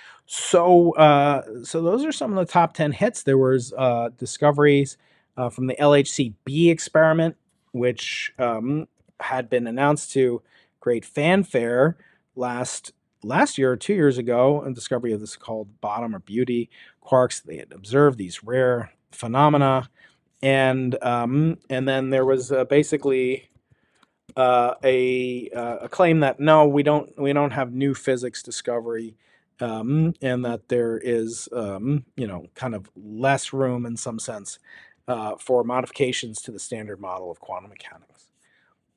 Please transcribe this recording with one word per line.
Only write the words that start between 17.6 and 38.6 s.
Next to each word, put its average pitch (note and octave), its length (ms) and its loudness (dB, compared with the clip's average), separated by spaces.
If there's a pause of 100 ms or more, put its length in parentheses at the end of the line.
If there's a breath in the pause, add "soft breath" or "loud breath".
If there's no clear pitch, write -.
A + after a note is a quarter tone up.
observed B2+ 460 2
these F2+ 260 -10
rare B2 480 -2 (200)
phenomena, C3+ 800 2 (540 soft breath)
and, C3 600 0
um, B2+ 540 0 (120)
and C3 180 -4
then C3+ 220 -2
there C3 160 2
was, C3 260 0
uh, C3 140 0
basically, C3+ 840 0 (840)
uh, B2 380 2 (100)
a, B2+ 720 0
uh, A#2+ 280 -8
a A#2+ 60 -12
claim E3 300 4
that, C#3 200 0
"No, D#3 280 6
we C#3+ 160 2
don't, D3 340 0
we C#3 140 -2
don't C#3+ 200 0
have B2 220 -6
new C3+ 200 -2
physics B2+ 500 -4
discovery," A2+ 720 -8 (460)
um, B2+ 600 -2
and B2+ 220 -2
that A#2+ 240 -8
there A#2 300 0
is, A#2 560 -4
um, A#2 500 -4 (140)
you B2 100 -6
know, F2+ 260 -12
kind B2 220 -8
of F#2+ 220 -14
less A2+ 560 -4
room B2+ 320 -4
in A#2 100 -10
some A2+ 240 -10
sense, G#2+ 400 -14 (480 loud breath)
uh, G#2+ 300 -6
for B2 260 0
modifications B2 800 -4
to - 100 -16
the G2+ 80 -16
standard G#2+ 400 -12
model F#2 320 -10
of E2 80 -18
quantum F#2+ 300 -14
mechanics. - 580 -20 (680)